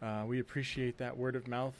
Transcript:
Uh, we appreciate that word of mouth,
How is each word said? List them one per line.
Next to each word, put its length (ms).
Uh, 240
we 140
appreciate 600
that 180
word 180
of 140
mouth, 300